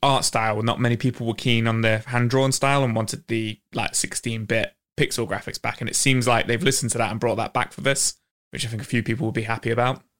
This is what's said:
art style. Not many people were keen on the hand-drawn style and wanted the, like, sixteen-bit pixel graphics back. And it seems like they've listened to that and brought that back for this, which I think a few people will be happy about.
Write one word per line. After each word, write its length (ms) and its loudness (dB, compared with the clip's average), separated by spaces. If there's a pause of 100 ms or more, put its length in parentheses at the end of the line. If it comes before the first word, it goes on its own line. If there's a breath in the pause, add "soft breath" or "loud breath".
art 240 4
style. 360 0
Not 160 0
many 200 2
people 280 -2
were 80 0
keen 320 2
on 140 0
the 200 2
hand-drawn 520 2
style 320 2
and 100 0
wanted 340 -4
the, 300 -4 (140)
like, 220 -4
sixteen-bit 800 -2 (240)
pixel 280 -2
graphics 340 -6
back. 200 -6
And 80 -6
it 80 -4
seems 320 2
like 180 4
they've 160 0
listened 300 2
to 60 -4
that 120 0
and 80 -4
brought 180 0
that 180 -4
back 180 -2
for 80 -14
this, 360 0 (340)
which 160 -6
I 20 -6
think 140 -6
a 40 -8
few 160 0
people 240 -2
will 60 -2
be 120 -2
happy 260 -2
about. 320 0 (160)